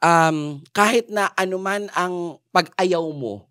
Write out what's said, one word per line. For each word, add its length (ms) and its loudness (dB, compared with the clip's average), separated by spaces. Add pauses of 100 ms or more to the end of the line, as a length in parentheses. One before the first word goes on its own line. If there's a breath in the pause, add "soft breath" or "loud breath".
um, 720 2
kahit 400 2
na 240 -2
anuman 560 -4
ang 480 -4 (160)
pag-ayaw 560 0
mo 400 -8